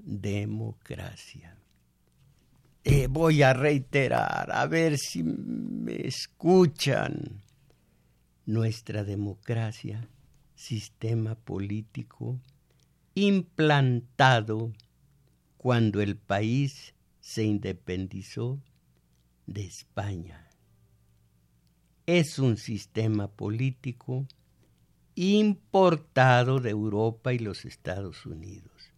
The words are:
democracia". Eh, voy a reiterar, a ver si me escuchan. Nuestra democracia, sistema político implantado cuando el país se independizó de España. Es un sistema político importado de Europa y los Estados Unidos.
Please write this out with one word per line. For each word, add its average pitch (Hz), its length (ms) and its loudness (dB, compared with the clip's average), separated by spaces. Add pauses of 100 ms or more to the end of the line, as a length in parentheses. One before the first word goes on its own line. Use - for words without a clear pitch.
democracia". 104 1600 -8 (1300)
Eh, 131 260 4
voy 151 340 4
a 131 100 8
reiterar, 127 1000 0
a 135 160 -2
ver 160 320 0
si - 240 -6
me 55 840 -6
escuchan. - 1400 2 (1040)
Nuestra 110 580 -2
democracia, 104 1040 -6 (480)
sistema 113 800 -6
político 110 1040 -8 (720)
implantado 131 1600 2 (840)
cuando 113 440 2
el 101 160 -2
país 117 800 -2 (260)
se - 240 -6
independizó 98 1160 -4 (840)
de 101 200 -10
España. 92 840 -10 (1600)
Es 170 340 2
un 123 160 4
sistema 107 720 -2
político 127 1000 -6 (880)
importado 170 1400 4
de 123 120 -2
Europa 110 600 -2
y 123 60 0
los 107 260 -8
Estados - 600 -10
Unidos. 92 460 -16 (260)